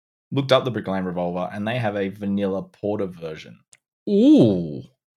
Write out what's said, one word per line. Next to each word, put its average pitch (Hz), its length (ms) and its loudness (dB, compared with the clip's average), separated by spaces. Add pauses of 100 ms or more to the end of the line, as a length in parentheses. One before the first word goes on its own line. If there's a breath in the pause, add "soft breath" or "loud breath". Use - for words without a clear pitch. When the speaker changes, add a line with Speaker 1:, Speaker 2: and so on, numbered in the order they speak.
(320)
Speaker 1:
looked 135 200 0
up 131 140 4
the 127 60 -4
Brick 107 160 -6
Lane 95 160 -2
Revolver, 90 480 -4
and 104 160 -6
they 123 100 -4
have 107 180 -2
a 98 140 -2
vanilla 101 540 -4
porter 104 440 -6
version. 80 520 -14 (500)
Speaker 2:
Ooh. 196 760 4 (340)